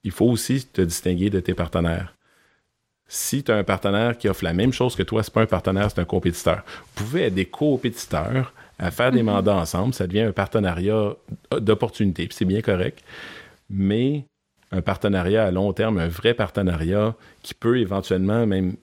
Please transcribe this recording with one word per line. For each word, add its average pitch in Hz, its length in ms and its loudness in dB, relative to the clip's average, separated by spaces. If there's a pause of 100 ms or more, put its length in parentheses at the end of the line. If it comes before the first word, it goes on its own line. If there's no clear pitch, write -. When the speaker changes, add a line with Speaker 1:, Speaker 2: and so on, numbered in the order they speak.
Speaker 1:
il 101 60 -2
faut 104 160 2
aussi 123 380 0
te - 160 -2
distinguer 90 480 0
de 95 120 0
tes 90 120 -2
partenaires. 85 600 -2 (960)
Si - 320 -4
t'as 110 140 2
un 104 60 2
partenaire 104 540 0
qui 110 120 0
offre 95 160 -2
la 85 80 0
même 107 180 2
chose 123 240 -2
que - 80 -2
toi, 110 200 0
c'est - 100 -8
pas 113 80 4
un 110 60 6
partenaire, 98 420 0
c'est - 100 -2
un 87 60 0
compétiteur. 87 580 0 (320)
Vous 104 80 -6
pouvez 139 200 -2
être 113 100 0
des 92 140 0
compétiteurs 127 1040 -2 (240)
à 90 140 -2
faire 127 200 2
des 123 120 2
Speaker 2:
Mhm. - 20 2
Speaker 1:
mandats 101 300 4
ensemble, 92 380 0
ça - 140 -2
devient 98 140 0
un 113 100 2
partenariat 101 840 0 (460)
d'opportunité, 101 680 0
puis - 100 -14
c'est - 80 0
bien 98 160 2
correct. 98 420 -2 (680)
Mais 110 540 0 (480)
un 92 100 -2
partenariat 98 640 2
à 95 60 0
long 95 220 0
terme, 110 240 0
un 85 100 0
vrai 87 260 0
partenariat 98 800 0 (280)
qui - 140 -16
peut 120 240 2
éventuellement 98 680 0
même 95 380 0